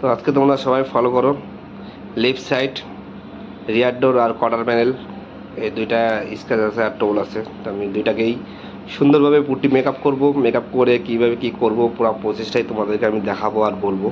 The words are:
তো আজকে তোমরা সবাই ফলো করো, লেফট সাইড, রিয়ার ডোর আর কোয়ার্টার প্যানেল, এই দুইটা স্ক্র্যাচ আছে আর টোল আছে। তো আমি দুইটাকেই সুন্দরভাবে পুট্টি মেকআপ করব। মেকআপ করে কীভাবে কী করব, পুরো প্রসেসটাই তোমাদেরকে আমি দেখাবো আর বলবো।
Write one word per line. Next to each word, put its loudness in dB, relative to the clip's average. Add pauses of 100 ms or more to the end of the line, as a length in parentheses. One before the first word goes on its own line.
তো 4
আজকে -2
তোমরা 4 (100)
সবাই 2 (120)
ফলো 4
করো, 4 (920)
লেফট 0
সাইড, 0 (1000)
রিয়ার 4
ডোর 4 (100)
আর 2
কোয়ার্টার 0
প্যানেল, 4 (720)
এই -2
দুইটা 0 (400)
স্ক্র্যাচ -2
আছে -4
আর -4
টোল 2
আছে। -8 (220)
তো -10
আমি -4 (100)
দুইটাকেই 0 (640)
সুন্দরভাবে 6
পুট্টি 0
মেকআপ 2
করব। 0 (220)
মেকআপ 2 (100)
করে 6 (140)
কীভাবে 2
কী -2 (120)
করব, 2 (160)
পুরো 2 (100)
প্রসেসটাই -2
তোমাদেরকে 0
আমি 0 (100)
দেখাবো -2
আর -2 (100)
বলবো। 0